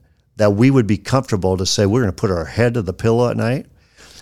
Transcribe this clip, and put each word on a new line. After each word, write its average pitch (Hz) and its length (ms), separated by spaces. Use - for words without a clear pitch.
that 104 160
we 113 180
would 131 160
be 98 120
comfortable 95 580
to 90 100
say 101 200
we're 113 160
gonna 98 100
put 104 180
our 82 140
head 117 300
to 123 80
the 90 100
pillow 117 380
at 110 80
night? 117 280